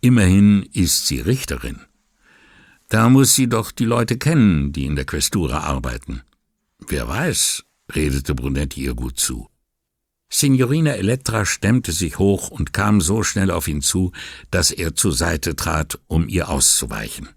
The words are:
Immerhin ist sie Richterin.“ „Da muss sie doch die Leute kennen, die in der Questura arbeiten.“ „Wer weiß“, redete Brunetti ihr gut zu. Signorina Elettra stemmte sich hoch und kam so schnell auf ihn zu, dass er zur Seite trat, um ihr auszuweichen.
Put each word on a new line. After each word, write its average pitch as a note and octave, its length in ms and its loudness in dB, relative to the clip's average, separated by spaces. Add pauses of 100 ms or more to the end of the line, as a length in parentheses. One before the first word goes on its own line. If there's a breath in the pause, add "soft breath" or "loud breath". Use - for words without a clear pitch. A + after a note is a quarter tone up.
Immerhin G2+ 720 6
ist - 340 0
sie C2 140 -2
Richterin.“ C#2 600 -4 (1080 soft breath)
„Da A2+ 200 4
muss C3 260 6
sie B2+ 140 2
doch A2 220 -2
die - 140 -2
Leute A#2 340 0
kennen, G2 540 2
die C#2 140 -4
in D2 100 -2
der C#2 80 -4
Questura D2+ 560 -2
arbeiten.“ B1+ 640 -6 (560)
„Wer A#1+ 300 -6
weiß“, B2 560 -4 (300)
redete C#2 400 -2
Brunetti C2+ 480 -4
ihr C2 120 -4
gut A#1+ 240 -8
zu. A1+ 300 -6 (800)
Signorina C#3 600 2
Elettra A2 560 -2
stemmte A2 460 0
sich D#2+ 260 -4
hoch G2 320 2
und - 220 -6
kam G#2 280 2
so G2 220 0
schnell F#2+ 280 0
auf E2+ 180 -2
ihn D2 120 -2
zu, F#2 320 0 (380 loud breath)
dass F2+ 220 0
er E2 220 -4
zur - 180 0
Seite E2+ 420 -2
trat, D#2 440 -4 (100)
um D#2+ 200 0
ihr F2 200 -2
auszuweichen. - 880 -2